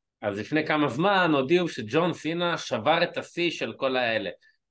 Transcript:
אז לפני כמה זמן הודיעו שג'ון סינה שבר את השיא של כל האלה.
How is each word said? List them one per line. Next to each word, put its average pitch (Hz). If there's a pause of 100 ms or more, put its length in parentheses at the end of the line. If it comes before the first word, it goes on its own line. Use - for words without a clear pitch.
(220)
אז 101
לפני 151
כמה 147
זמן 180
הודיעו 156
שג'ון 143
סינה 170
שבר 139
את 165
השיא 165
של 117
כל 131
האלה. 113 (420)